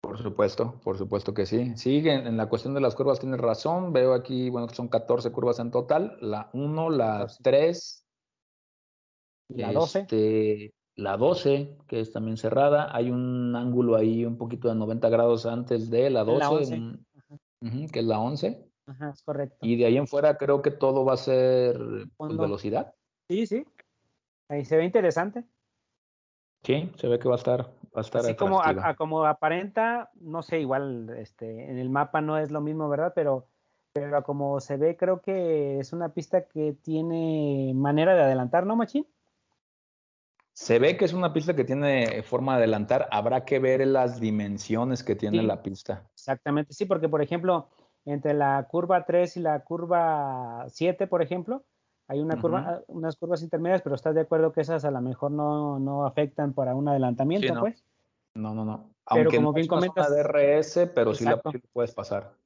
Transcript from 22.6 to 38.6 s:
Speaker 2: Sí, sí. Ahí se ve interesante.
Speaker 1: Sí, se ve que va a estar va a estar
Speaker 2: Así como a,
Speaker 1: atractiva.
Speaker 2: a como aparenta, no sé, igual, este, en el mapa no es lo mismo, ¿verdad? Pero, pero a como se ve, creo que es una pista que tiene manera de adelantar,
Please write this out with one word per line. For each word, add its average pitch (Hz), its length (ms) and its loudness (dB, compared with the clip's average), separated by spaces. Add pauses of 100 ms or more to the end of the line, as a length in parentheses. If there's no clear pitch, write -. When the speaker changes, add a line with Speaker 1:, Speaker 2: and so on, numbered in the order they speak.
Speaker 2:
Sí, 208 180 0
sí. 247 200 -4 (840)
Ahí 143 160 -4
se 160 140 4
ve 160 60 4
interesante. 185 600 0 (1160)
Speaker 1:
Sí, 156 340 -2
se - 120 -6
ve 120 100 2
que 127 100 -2
va 123 60 4
a - 20 0
estar 123 340 -2 (260)
va 113 40 -4
a - 20 -
estar 117 180 -4
Speaker 2:
Así 117 140 -2
como 190 260 2
a, 156 100 2
Speaker 1:
atractiva. - 180 -2
Speaker 2:
a 147 80 -2
como 156 280 -2
aparenta, 196 840 0 (100)
no 165 220 -8
sé, 165 180 -4
igual, 131 560 -4
este, 113 540 -14
en 127 80 -6
el 127 120 -4
mapa 147 300 0
no 156 180 -2
es 151 120 -4
lo 151 100 -4
mismo, 151 280 -4
¿verdad? 156 260 0
Pero, 139 320 0 (460)
pero 147 240 -2
a 139 60 2
como 143 380 -4
se 139 160 -6
ve, 160 200 2
creo 185 240 0
que 156 600 -2
es 135 120 -8
una 170 180 -4
pista 180 360 -2
que 151 280 -4
tiene 156 1000 -2
manera 147 400 4
de 170 80 6
adelantar, 135 440 2